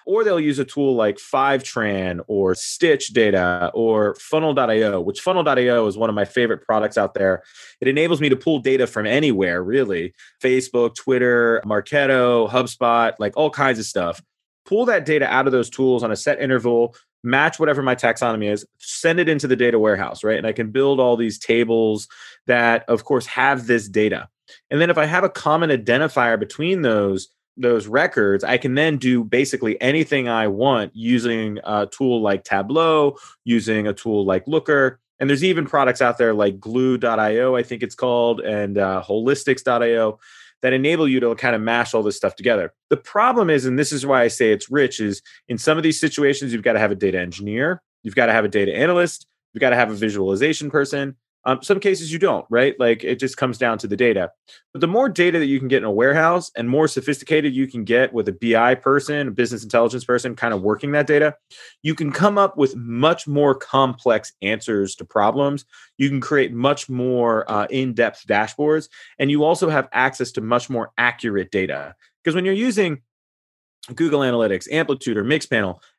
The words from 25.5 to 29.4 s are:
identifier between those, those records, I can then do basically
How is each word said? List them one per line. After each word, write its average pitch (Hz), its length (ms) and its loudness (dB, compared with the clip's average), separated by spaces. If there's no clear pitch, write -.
identifier 120 720 2
between 170 420 -4
those, 101 460 0
those 117 320 0
records, 107 540 2
I 123 140 0
can 127 180 -2
then 151 220 2
do 123 260 2
basically 120 600 -2